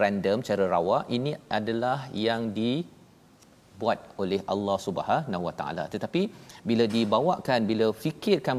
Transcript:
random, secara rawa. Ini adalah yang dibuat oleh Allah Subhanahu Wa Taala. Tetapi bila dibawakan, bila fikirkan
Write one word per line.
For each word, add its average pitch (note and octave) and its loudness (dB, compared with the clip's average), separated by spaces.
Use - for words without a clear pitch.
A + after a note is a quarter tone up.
random, G2+ 2
secara G2 2
rawa. F#2 4
Ini C#3+ -2
adalah A#2 -2
yang A2+ 0
dibuat - -6
oleh F#2+ 0
Allah G2+ 0
Subhanahu G2+ -2
Wa - -6
Taala. D2+ -6
Tetapi A#2 -2
bila A#2 4
dibawakan, A#2 2
bila A2 4
fikirkan D#3 0